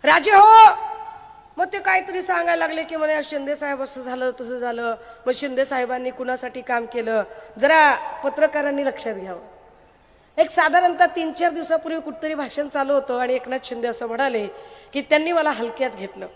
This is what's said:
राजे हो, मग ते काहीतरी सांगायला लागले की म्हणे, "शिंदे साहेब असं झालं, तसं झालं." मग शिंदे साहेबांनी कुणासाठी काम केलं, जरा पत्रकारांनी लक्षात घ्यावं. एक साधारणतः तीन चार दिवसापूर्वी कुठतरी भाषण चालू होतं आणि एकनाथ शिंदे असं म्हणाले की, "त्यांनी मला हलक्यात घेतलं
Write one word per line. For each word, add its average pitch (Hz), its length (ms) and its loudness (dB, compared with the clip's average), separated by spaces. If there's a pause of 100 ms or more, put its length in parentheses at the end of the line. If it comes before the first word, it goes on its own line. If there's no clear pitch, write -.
राजे 320 300 4
हो, 427 560 10 (640)
मग 349 160 0
ते 403 60 -8
काहीतरी 381 440 -2
सांगायला 339 340 -2
लागले 320 260 -4
की 320 140 -8
म्हणे, 311 280 0
"शिंदे 285 320 -6
साहेब 285 260 -6
असं 262 200 -12
झालं, 254 280 -6
तसं 247 280 -10
झालं." 233 360 -6 (320)
मग 254 80 0
शिंदे 262 300 -4
साहेबांनी 254 460 -4
कुणासाठी 254 500 -8
काम 240 260 -4
केलं, 226 360 -4 (360)
जरा 294 360 6 (300)
पत्रकारांनी 285 600 -2
लक्षात 240 300 -6
घ्यावं. 185 260 -12 (1000)
एक 320 120 2
साधारणतः 349 560 2
तीन 339 260 -4
चार 339 180 0
दिवसापूर्वी 320 500 -4
कुठतरी 311 340 -8
भाषण 285 340 -6
चालू 277 240 -2
होतं 269 280 -2
आणि 254 140 -2
एकनाथ 254 300 -6
शिंदे 233 240 -6
असं 233 180 -8
म्हणाले 233 400 -2 (460)
की, 277 80 -4
"त्यांनी 311 320 0
मला 311 180 0
हलक्यात 233 400 -6
घेतलं 196 460 -14